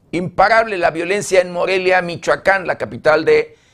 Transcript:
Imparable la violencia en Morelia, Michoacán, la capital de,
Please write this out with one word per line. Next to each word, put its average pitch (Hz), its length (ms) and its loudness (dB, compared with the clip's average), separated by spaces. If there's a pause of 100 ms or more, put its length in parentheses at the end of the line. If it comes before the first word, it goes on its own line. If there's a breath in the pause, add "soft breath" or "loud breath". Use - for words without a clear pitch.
(120)
Imparable 202 640 0
la 165 140 0
violencia 180 500 0
en 180 100 -8
Morelia, 180 500 0
Michoacán, 175 640 -2
la 143 100 -4
capital 151 480 0
de, 156 320 0 (160 soft breath)